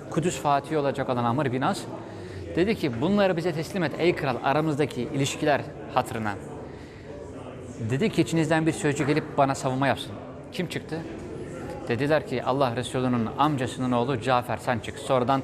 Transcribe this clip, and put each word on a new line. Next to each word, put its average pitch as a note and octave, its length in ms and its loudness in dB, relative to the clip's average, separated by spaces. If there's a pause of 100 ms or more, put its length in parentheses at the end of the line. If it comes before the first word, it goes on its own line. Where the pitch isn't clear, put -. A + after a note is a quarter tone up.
(120)
Kudüs E3+ 280 0
Fatihi C#3+ 380 2
olacak C3 320 0
olan B2 140 0
Amr B2+ 280 2
bin C3 100 0
As. F#3 200 0 (760)
Dedi F#3+ 200 4
ki, A#2 260 -2
"Bunları F#3+ 360 4
bize E3+ 140 0
teslim E3 320 -2
et C#3 160 0
ey E3+ 160 4
kral, C#3 280 0
aramızdaki C#3+ 580 2
ilişkiler C#3 600 2 (320)
hatırına." A2+ 400 0 (1600)
Dedi D3 200 2
ki, - 120 2
"İçinizden D#3+ 440 2
bir D#3+ 60 4
sözcü D3 360 0
gelip D3 300 0
bana C3+ 180 6
savunma C3+ 320 0
yapsın." A2+ 240 0 (400)
Kim F3+ 160 -4
çıktı? - 320 -6 (880)
Dediler C#3 400 2
ki, B2 160 -2
"Allah B2+ 320 2
Resulü'nün B2 640 0
amcasının C3+ 540 2
oğlu B2 300 2
Cafer, A#2+ 360 2
sen A#2+ 220 0
çık. - 200 -10
Sonradan C3 440 4